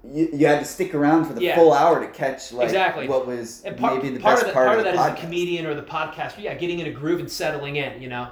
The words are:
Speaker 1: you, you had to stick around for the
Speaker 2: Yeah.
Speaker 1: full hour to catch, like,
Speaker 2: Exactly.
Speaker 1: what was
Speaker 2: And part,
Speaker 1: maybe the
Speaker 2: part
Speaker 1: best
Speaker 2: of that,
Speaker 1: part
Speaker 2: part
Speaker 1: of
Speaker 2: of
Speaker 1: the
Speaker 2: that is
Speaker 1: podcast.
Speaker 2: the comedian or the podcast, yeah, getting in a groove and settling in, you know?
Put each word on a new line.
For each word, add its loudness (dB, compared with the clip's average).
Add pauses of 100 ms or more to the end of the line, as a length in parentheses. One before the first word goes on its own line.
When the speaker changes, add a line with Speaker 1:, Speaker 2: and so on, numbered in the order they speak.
Speaker 1:
you, 0
you 4
had 4
to -6
stick -6
around 4
for -10
the -4
Speaker 2:
Yeah. 0
Speaker 1:
full 10
hour 4
to -6
catch, -6
like, 0
Speaker 2:
Exactly. 0
Speaker 1:
what 0
was -8
Speaker 2:
And -10
part, 0
Speaker 1:
maybe -4
the -6
Speaker 2:
part 4
Speaker 1:
best 2
Speaker 2:
of -2
that, -4
Speaker 1:
part 4
Speaker 2:
part 4
Speaker 1:
of 0
Speaker 2:
of 0
Speaker 1:
the 0
Speaker 2:
that 4
is 2
Speaker 1:
podcast. -6
Speaker 2:
the -12
comedian -4
or -4
the -8
podcast, -6
yeah, -8
getting -4
in -6
a -6
groove -2
and -10
settling -6
in, -6
you -12
know? -8